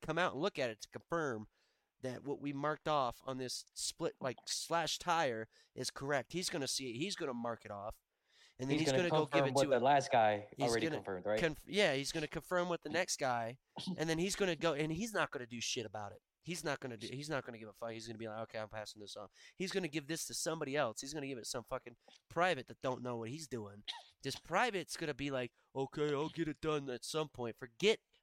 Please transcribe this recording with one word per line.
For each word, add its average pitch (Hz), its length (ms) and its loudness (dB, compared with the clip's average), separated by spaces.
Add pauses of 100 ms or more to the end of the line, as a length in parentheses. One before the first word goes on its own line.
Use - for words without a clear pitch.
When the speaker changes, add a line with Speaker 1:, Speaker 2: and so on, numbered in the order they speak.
Speaker 1:
come 160 140 0
out 175 160 4
and 135 80 -2
look 196 160 0
at 131 120 2
it - 120 -10
to - 60 -16
confirm 127 580 -2 (560)
that 127 240 -6
what 139 160 -4
we 143 100 -2
marked 147 360 -2
off 135 360 2
on 131 140 -4
this 127 340 -4
split, - 480 -4
like, 123 160 -2 (100)
slash - 520 0
tire 143 500 2 (260)
is 131 160 -4
correct. 139 420 -2
He's 180 180 -2
gonna 139 180 -2
see 131 220 -2
it. 110 60 -6
He's 175 200 -2
gonna 147 160 -2
mark 117 320 -4
it 107 60 -12
off. 104 240 -6 (640)
And 131 100 -2
then 147 80 4
Speaker 2:
He's 156 40 4
Speaker 1:
he's 151 100 4
Speaker 2:
gonna 175 160 4
Speaker 1:
gonna 156 140 4
go 151 40 2
give - 60 -8
Speaker 2:
confirm 139 160 6
Speaker 1:
it 131 60 0
Speaker 2:
what - 100 8
Speaker 1:
to 151 60 -2
Speaker 2:
the 127 80 6
Speaker 1:
a - 20 4
Speaker 2:
last 135 320 6
guy 107 340 6 (100)
Speaker 1:
He's 120 140 2
Speaker 2:
already 117 160 4
Speaker 1:
gonna 156 120 0
Speaker 2:
confirmed, 95 280 -4
right? 107 140 4
Speaker 1:
conf-, 156 260 2
yeah, 185 280 4
he's 139 180 0
gonna 156 160 0
confirm 175 400 0
what 170 160 0
the 151 60 -6
next 165 280 0
guy, 120 380 0 (200)
Speaker 2:
<laughs> 185 220 -4
Speaker 1:
and 160 100 2
then 160 100 4
he's 190 180 2
gonna 185 180 4
go, 156 200 2
and 156 180 0
he's 214 200 -2
not 170 200 2
gonna 123 140 -4
do 117 140 -6
shit 117 260 -2
about 101 260 -8
it. 101 80 -18 (220)
He's 165 200 -6
not 147 160 0
gonna 123 200 -6
do, 110 120 -8
he's 139 200 -8
not 139 140 0
gonna 117 140 -10
give 110 100 -12
a 101 40 -14
fuck. 113 180 -6
He's 113 160 -8
gonna 113 120 -8
be 113 100 -4
like, 107 140 -6
"Okay, 110 160 -6
I'm 107 100 -4
passing 107 320 -8
this 101 160 -10
on." 104 100 -10 (300)
He's 185 160 -4
gonna 185 160 0
give 147 180 -4
this 156 200 -2
to 120 80 -8
somebody 156 420 -2
else. 123 240 0
He's 139 140 -8
gonna 143 120 -4
give 135 120 -6
it 107 60 -10
to - 60 -8
some 120 180 -4
fucking 123 280 -8 (340)
private 165 380 2
that - 140 -16
don't 127 200 0
know 123 140 -2
what 113 140 -4
he's 156 180 -8
doing. 104 340 -8 (400)
This 135 140 -4
private's 196 600 0
gonna 151 180 -2
be 139 180 -2
like, 123 180 -2 (240)
"Okay, 147 380 0
I'll 147 160 0
get 165 180 -2
it 151 140 -6
done 151 300 0
at 123 140 -4
some 156 260 -2
point." 117 280 -4
Forget, 135 400 2 (240)